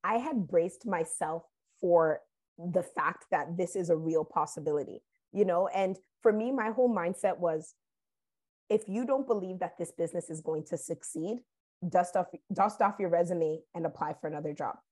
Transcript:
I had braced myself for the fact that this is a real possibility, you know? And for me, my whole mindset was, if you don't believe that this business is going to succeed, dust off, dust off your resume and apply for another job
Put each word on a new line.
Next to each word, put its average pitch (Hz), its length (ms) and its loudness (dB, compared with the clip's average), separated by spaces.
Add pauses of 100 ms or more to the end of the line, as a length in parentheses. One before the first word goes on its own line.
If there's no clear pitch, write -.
I 220 160 2
had 247 280 -2
braced 180 380 2
myself 165 580 -2 (380)
for 165 400 6 (360)
the 175 260 0
fact - 480 -4
that 165 260 0
this 180 180 -2
is 175 140 -2
a 165 80 6
real 160 260 0
possibility, 151 760 -4 (320)
you 202 100 4
know? 185 240 2
And 190 300 -2 (240)
for 220 100 6
me, 220 200 0
my 226 180 -2
whole 240 260 2
mindset 175 420 -2
was, 165 360 -2 (960)
if 214 180 0
you 220 180 -2
don't 269 220 0
believe 185 320 -2
that 180 180 -6
this 170 140 -6
business 165 380 -4
is 156 100 -8
going 160 280 -4
to 170 100 -4
succeed, 170 600 -6 (500)
dust 180 260 2
off, 180 120 2 (260)
dust 196 280 2
off 202 180 2
your 185 100 0
resume 170 500 2 (160)
and 165 100 -4
apply 156 360 -4
for 160 60 -6
another 151 260 -6
job 139 240 -6 (140)